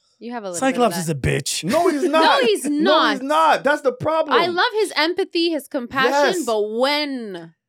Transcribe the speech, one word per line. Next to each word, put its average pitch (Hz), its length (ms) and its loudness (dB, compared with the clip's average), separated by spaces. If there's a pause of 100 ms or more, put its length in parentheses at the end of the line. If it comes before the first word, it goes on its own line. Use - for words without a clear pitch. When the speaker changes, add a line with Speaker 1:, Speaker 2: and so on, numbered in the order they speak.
(200)
Speaker 1:
You 233 140 -12
have 226 100 -10
a 190 80 -10
little 170 80 -10
Speaker 2:
Cyclops 240 360 0
Speaker 1:
bit - 20 -2
of 185 40 -2
Speaker 2:
is 160 60 -4
Speaker 1:
that. 156 100 -2
Speaker 2:
a 139 240 -2
bitch. - 220 -6
Speaker 3:
No, 311 240 2
he's 302 160 0
Speaker 1:
<laughs> 349 60 0
No, - 0 -
Speaker 3:
not. 320 340 4
Speaker 1:
he's 381 220 0
Speaker 3:
No, 294 440 2
he's 247 120 -2
Speaker 1:
not. - 20 -10
Speaker 3:
not. 302 400 2
That's 294 180 0
the 262 120 0
problem. 302 440 0
Speaker 1:
I 349 100 2
love 359 260 0
his 415 240 -2
empathy, 339 540 0
his 285 160 -6
compassion, 269 720 0
Speaker 3:
Yes. 262 60 -4
Speaker 1:
but 220 160 0
when 233 920 -4 (160)